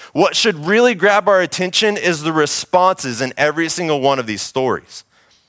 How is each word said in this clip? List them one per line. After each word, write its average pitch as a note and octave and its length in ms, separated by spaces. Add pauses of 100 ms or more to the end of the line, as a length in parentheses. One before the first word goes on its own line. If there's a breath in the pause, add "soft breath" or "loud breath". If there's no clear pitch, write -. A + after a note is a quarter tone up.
(120)
What D#3+ 240
should D#3+ 320
really A#3 260
grab G3+ 340
our F#3+ 140
attention F#3 560
is E3+ 240
the D#3+ 100
responses D#3 920
in B2+ 160
every D3+ 320
single D#3 320
one C3+ 180
of A#2+ 80
these G#2 160
stories. A#2+ 600 (460 soft breath)